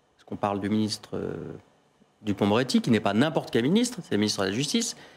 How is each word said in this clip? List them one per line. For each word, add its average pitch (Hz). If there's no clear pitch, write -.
parce -
qu'on 104
parle 101
du 98
ministre, 107
euh, 92
Dupond-Moretti, 127
qui 131
n'est 107
pas 101
n'importe 143
quel 117
ministre, 214
c'est -
le 104
ministre 104
de 95
la 98
Justice, 151